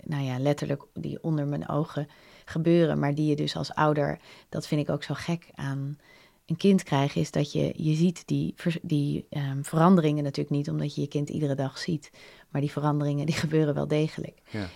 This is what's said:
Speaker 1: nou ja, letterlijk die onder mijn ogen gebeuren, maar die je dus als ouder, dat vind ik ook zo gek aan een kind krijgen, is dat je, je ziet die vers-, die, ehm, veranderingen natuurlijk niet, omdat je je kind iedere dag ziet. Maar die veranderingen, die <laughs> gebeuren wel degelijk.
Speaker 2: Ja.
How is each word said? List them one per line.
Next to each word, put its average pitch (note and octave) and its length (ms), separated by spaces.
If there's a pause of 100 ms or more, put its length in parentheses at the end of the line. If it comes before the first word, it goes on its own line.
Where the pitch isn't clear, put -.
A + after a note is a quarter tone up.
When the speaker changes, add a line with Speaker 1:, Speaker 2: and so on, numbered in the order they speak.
Speaker 1:
nou C#3+ 200
ja, B2+ 140
letterlijk C#3+ 460 (100)
die D3 280
onder D3+ 240
mijn C#3+ 220
ogen D3 400 (360)
gebeuren, E3 540
maar C#3+ 160
die D3+ 120
je D3 100
dus D3+ 200
als D#3+ 180
ouder, D3+ 440 (300)
dat - 180
vind D3+ 140
ik C#3+ 100
ook D3 120
zo D3 120
gek - 400
aan C#3 440 (480)
een E3 100
kind G3 260
krijgen, C#3+ 380
is D#3 100
dat D3 220
je, D3 240
je D#3 180
ziet E3+ 320
die D3 300
vers-, E3 260
die, D3 480
ehm, C#3 320
veranderingen D#3+ 640
natuurlijk C#3+ 320
niet, C#3+ 140
omdat D3+ 240
je D3 60
je C#3+ 60
kind C#3+ 220
iedere D3 260
dag C3+ 240
ziet. - 320 (380)
Maar D3 120
die D3 100
veranderingen, D3 560
die D#3 160
<laughs> E3+ 40
gebeuren D3+ 280
wel D3 140
degelijk. D3+ 500 (120)
Speaker 2:
Ja. G2+ 260